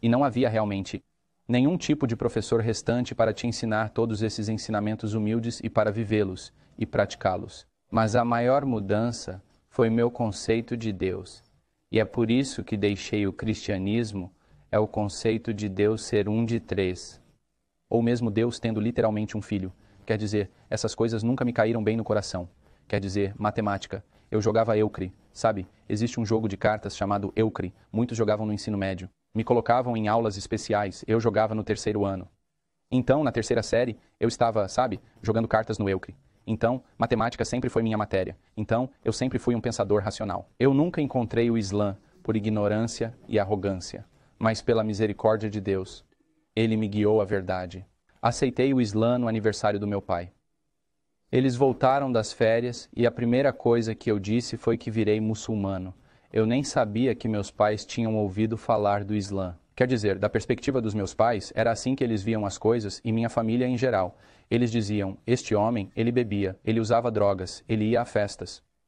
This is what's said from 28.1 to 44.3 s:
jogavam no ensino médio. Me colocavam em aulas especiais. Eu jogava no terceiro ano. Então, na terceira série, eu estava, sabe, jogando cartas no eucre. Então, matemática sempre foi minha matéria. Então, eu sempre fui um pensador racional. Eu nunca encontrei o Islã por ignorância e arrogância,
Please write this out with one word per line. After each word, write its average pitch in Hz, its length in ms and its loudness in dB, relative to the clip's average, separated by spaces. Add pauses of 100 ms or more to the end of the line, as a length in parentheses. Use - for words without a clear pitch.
jogavam 107 260 0
no 107 80 -2
ensino 104 240 -4
médio. 95 320 -4 (260)
Me 110 100 -2
colocavam 120 520 2
em 107 120 0
aulas 110 300 2
especiais. 104 680 -2
Eu 113 140 2
jogava 110 340 2
no 107 80 -2
terceiro 104 420 -2
ano. 95 220 -4 (640)
Então, 127 320 4
na - 80 2
terceira 117 320 0
série, 117 360 0 (200)
eu - 80 0
estava, 113 420 2
sabe, 123 320 -2 (220)
jogando 110 240 0
cartas 110 320 0
no 101 100 0
eucre. 95 280 -2 (300)
Então, 117 360 0 (140)
matemática 117 480 0
sempre 123 240 -2
foi 113 140 0
minha 110 160 2
matéria. 98 380 -2 (200)
Então, 113 340 0 (140)
eu 113 80 0
sempre 127 260 -2
fui 120 160 0
um 113 60 -2
pensador 104 420 2
racional. 98 560 -6
Eu 135 140 6
nunca 156 300 2
encontrei 120 480 0
o 113 80 2
Islã 101 380 0 (260)
por 110 140 0
ignorância 107 800 -2 (140)
e 107 100 0
arrogância, 98 680 -2 (320)